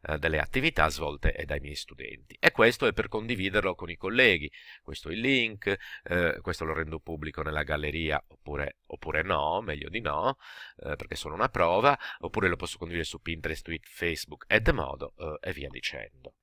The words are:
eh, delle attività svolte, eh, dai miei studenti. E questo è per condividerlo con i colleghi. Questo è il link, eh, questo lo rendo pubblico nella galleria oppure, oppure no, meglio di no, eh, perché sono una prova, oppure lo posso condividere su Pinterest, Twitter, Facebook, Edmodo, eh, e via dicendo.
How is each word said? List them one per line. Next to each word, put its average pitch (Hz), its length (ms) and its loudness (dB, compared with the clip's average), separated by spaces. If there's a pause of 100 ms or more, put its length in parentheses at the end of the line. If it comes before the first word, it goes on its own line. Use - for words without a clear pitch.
eh, - 160 -2
delle 80 220 2
attività 85 500 2
svolte, 76 460 0
eh, 76 100 -6
dai 76 140 -2
miei 71 160 -8
studenti. - 640 -14
E 101 100 8
questo 120 380 6
è 101 60 4
per 107 160 -2
condividerlo 98 640 0
con 85 160 -10
i 82 40 -8
colleghi. 95 560 4 (300)
Questo - 280 -10
è - 20 -4
il 101 80 -4
link, 113 580 0 (240)
eh, 87 400 2
questo 85 240 -4
lo 80 80 -2
rendo 80 260 -4
pubblico 78 440 -8
nella 76 180 -2
galleria 76 580 0 (100)
oppure, 71 480 -6 (100)
oppure 78 340 -2
no, 85 400 0
meglio 73 260 -6
di 85 140 -6
no, 82 380 0 (380)
eh, 73 180 -6
perché - 180 -10
sono 76 220 -8
una 117 140 0
prova, 98 460 4 (260)
oppure 95 260 0
lo 87 80 4
posso - 240 -8
condividere 85 280 -4
su - 140 -10
Pinterest, 80 420 -4
Twitter, - 280 -8
Facebook, 80 560 -4
Edmodo, 78 720 2
eh, 78 300 -6
e 90 40 -6
via 71 160 -8
dicendo. 65 520 -10 (220)